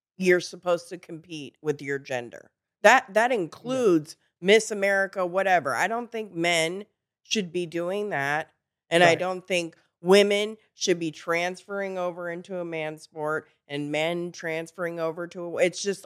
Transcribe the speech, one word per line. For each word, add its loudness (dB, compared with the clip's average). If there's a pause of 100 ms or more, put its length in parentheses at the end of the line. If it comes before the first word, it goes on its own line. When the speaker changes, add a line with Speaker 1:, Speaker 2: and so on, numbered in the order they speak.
(160)
Speaker 1:
you're 4
supposed -4
to -14
compete -14
with -2
your -4
gender. -8 (320)
That, 6
that 2
Speaker 2:
Yeah. 0
Speaker 1:
includes 0 (240)
Miss 4
America, 0
whatever. 2
I 0
don't -6
think -10
men 0 (360)
should -4
be -4
doing -4
that. -2 (420)
And 6
I 10
Speaker 2:
Right. 4
Speaker 1:
don't -4
think -4 (260)
women 6 (180)
should 0
be -4
transferring -4
over -6
into -10
a -6
man's -8
sport -6 (200)
and -6
men -2
transferring -8
over -6
to -10
a, 2
it's -4
just -6